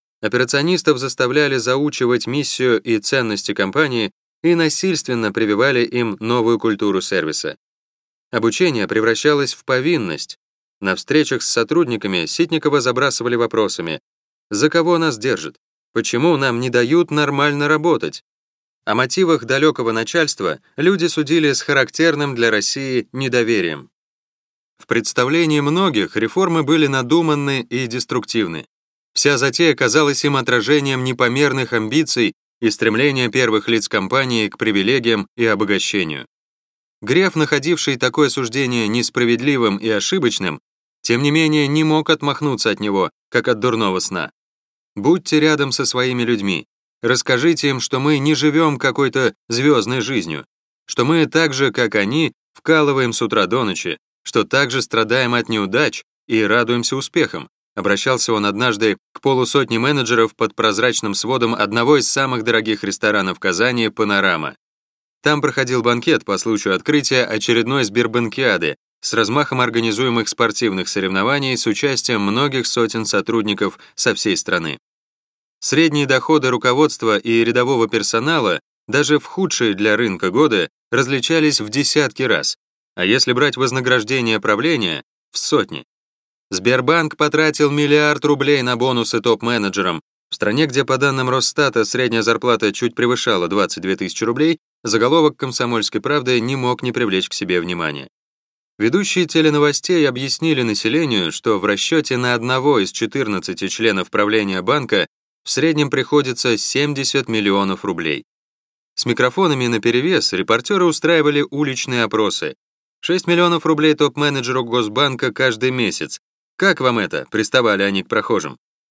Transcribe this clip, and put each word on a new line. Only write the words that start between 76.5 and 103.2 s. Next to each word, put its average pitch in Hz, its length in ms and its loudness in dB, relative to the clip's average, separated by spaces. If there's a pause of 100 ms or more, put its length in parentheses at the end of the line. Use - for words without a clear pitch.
и 113 260 0
рядового 120 440 2
персонала 113 720 0 (280)
даже 143 320 2
в - 60 -8
худшие 127 480 0
для 104 240 2
рынка 98 320 -2
годы 107 400 2 (220)
различались 139 720 0
в 107 80 -8
десятки 139 540 0
раз, 98 340 0 (380)
а 90 100 -2
если 123 280 2
брать 123 240 0
вознаграждение 123 840 0
правления — 107 640 0 (280)
в - 60 -10
сотни. 92 460 -2 (640)
Сбербанк 127 680 -2
потратил 151 540 0
миллиард 147 520 2
рублей 143 380 2
на 123 160 -2
бонусы 120 420 0
топ-менеджерам. 101 840 0 (280)
В - 60 -12
стране, 120 300 0
где, 135 200 0
по 131 120 0
данным 135 320 0
Росстата, 127 560 0
средняя 117 360 0
зарплата 110 500 2
чуть 117 240 -4
превышала 117 520 0
двадцать 95 340 -2
две 92 140 -2
тысячи 92 280 -6
рублей, 147 360 0 (240)
заголовок 139 540 2
«Комсомольской 120 640 -2
правды» 127 380 0
не 123 160 -2
мог 123 280 -2
не 123 80 -2
привлечь 98 380 -2
к - 40 -10
себе 90 280 -2
внимания. 80 460 -6 (720)
Ведущие 175 480 0
теленовостей 151 800 2
объяснили 135 540 -2
населению, 113 720 0
что 107 280 -2
в 92 60 -2
расчете 127 500 0
на 123 200 0
одного 127 440 0
из 98 120 -2
четырнадцати 101 760 -4